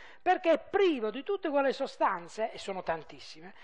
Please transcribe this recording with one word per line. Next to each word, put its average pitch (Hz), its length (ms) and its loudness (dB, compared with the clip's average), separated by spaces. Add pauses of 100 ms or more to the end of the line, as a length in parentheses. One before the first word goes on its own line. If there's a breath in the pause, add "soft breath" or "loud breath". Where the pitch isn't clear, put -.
(200 loud breath)
perché 349 320 4
è 302 80 6
privo 339 520 2
di 247 100 -8
tutte 381 280 -2
quelle 277 240 2
sostanze, 214 800 -2
e 180 60 -14
sono 185 240 -6
tantissime. 160 720 -8 (100)